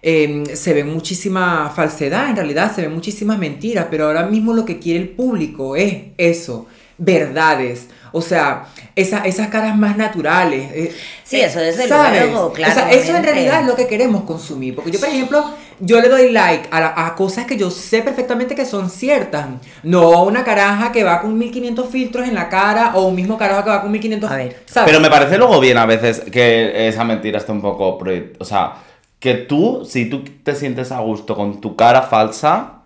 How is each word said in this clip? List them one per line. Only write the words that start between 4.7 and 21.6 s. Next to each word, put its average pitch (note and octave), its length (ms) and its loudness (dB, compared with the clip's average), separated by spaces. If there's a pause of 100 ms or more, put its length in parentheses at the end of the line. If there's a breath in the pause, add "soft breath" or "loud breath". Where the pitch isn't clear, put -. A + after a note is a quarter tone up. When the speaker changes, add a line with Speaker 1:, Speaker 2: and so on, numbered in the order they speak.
Speaker 1:
quiere E3+ 200 -2
el F#3 100 -6
público D#3+ 680 -4
es F#3+ 180 0 (240)
eso, E3+ 500 -2 (300 soft breath)
verdades, D3+ 920 0 (260 loud breath)
o E3 80 -2
sea, D3+ 460 -2 (280 loud breath)
esa, G3 300 0
esas G3 240 -2
caras A3 280 -2
más G#3 200 2
naturales, E3 760 0
eh, D#3+ 220 -6 (300 loud breath)
Speaker 2:
Sí, C4 160 -2
eso E3+ 180 0
desde G#3+ 300 0
Speaker 1:
¿sabes? D4 320 4 (100)
Speaker 2:
luego, F#3+ 160 0
Speaker 1:
O - 80 -6
sea, D#3 140 0
eso B3+ 100 2
en - 40 2 (100)
Speaker 2:
claramente. D#4 380 2
Speaker 1:
realidad C4+ 300 2
es C4+ 60 0
lo B3+ 80 2
que B3 120 0
queremos G#3+ 360 0
consumir, C3+ 500 -8
porque E3 180 -6
yo, D#3 100 -2
por C#4+ 80 -2
ejemplo, C#4+ 340 0 (380 loud breath)
yo A3+ 180 4
le B3 80 6
doy B3+ 240 6
like F3 400 2
a D#3+ 80 0
la, D#3+ 160 0
a E3 200 -4
cosas G3 300 -4
que B3+ 120 -6
yo F#3+ 120 -2
sé A3 320 -2
perfectamente B3+ 540 -4
que C4+ 100 -2
son G3 240 -4
ciertas, F#3+ 580 -2 (360 loud breath)
no E3+ 400 6
una A3 220 0
caraja G#3 480 0
que A3+ 100 2
va F3 160 2
con A3 180 -2
mil A#3 140 -2
quinientos B3 380 -6